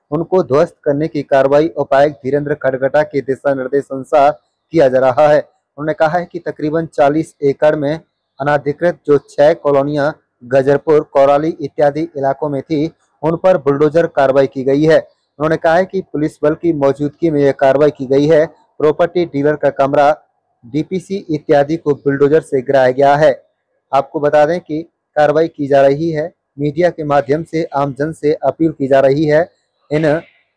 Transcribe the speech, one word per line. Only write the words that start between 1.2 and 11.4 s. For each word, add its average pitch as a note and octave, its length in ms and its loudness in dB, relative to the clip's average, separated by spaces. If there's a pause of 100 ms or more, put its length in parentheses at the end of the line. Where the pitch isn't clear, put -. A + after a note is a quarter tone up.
कार्रवाई C#3 440 2
उपायुक्त C#3+ 480 0
धीरेंद्र C#3+ 380 -4
खडगटा C3+ 500 -2
के D3 180 -4
दिशा C3+ 320 -4
निर्देश C3 380 -4
अनुसार C#3 400 0 (400)
किया D#3 160 4
जा B2+ 120 2
रहा C3 280 2
है। D3 120 4
उन्होंने - 540 -10
कहा D#3+ 240 0
है F3 140 -4
कि F3 80 -10
तकरीबन D#3 460 -6
चालीस D3+ 580 -2
एकड़ D3+ 320 0
में D3+ 240 -4 (400)
अनाधिकृत D3 680 -2
जो C#3+ 100 2
छह D3 360 2
कॉलोनियां C#3+ 580 -2 (320)
गजरपुर, C#3 580 2
कोराली C#3+ 600 0